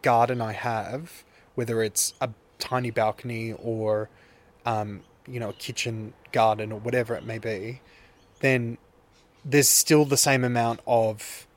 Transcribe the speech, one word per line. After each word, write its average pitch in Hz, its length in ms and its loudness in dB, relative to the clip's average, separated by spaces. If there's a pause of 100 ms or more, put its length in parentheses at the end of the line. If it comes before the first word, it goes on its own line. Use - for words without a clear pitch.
garden 120 380 4
I 110 120 -4
have, 120 720 -6 (300)
whether 113 280 -2
it's - 380 -2
a 127 80 -2 (300)
tiny 123 320 -2
balcony 113 640 -2
or, 107 580 -2 (560)
um, 107 340 -4 (260)
you 123 140 -10
know, 110 80 -6
a 98 60 -10
kitchen 110 580 -8 (200)
garden 110 380 2
or 110 80 -8
whatever 117 360 -2
it - 100 -8
may 113 140 -8
be, 110 420 -8 (600)
then 120 360 2 (680)
there's 139 240 4
still 151 360 6
the 135 140 2
same 131 260 4
amount 117 420 0
of 110 600 0 (100)